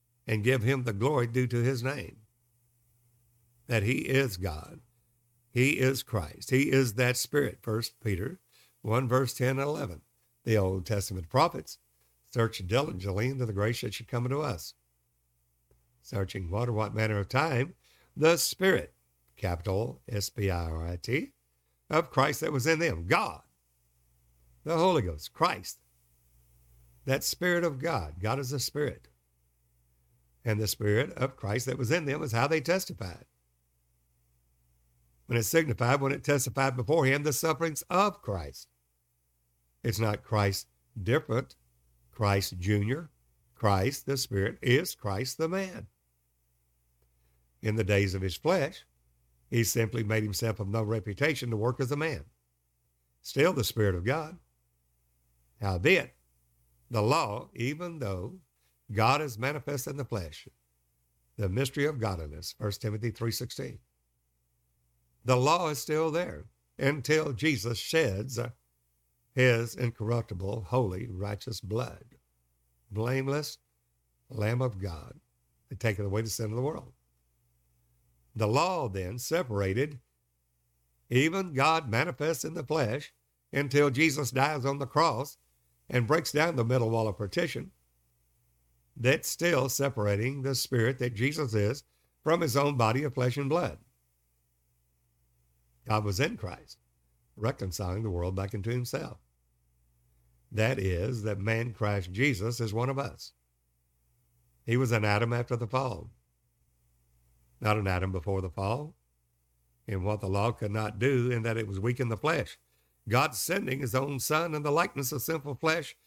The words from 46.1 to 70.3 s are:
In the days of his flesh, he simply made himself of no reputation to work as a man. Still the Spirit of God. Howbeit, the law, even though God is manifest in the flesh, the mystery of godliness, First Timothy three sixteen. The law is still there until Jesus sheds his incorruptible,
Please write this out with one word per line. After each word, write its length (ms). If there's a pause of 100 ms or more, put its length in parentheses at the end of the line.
In 140
the 80
days 300
of 80
his 140
flesh, 500 (640)
he 140
simply 400
made 200
himself 360
of 80
no 140
reputation 720
to 60
work 220
as 120
a 40
man. 300 (960)
Still 320
the 100
Spirit 320
of 80
God. 360 (1200)
Howbeit, 540 (720)
the 140
law, 500
even 460
though 400 (520)
God 300
is 160
manifest 500
in 100
the 80
flesh, 420 (920)
the 120
mystery 360
of 140
godliness, 580
First 240
Timothy 300
three 200
sixteen. 480 (1400)
The 140
law 320
is 80
still 320
there 360 (320)
until 560
Jesus 440
sheds 640 (920)
his 420
incorruptible, 920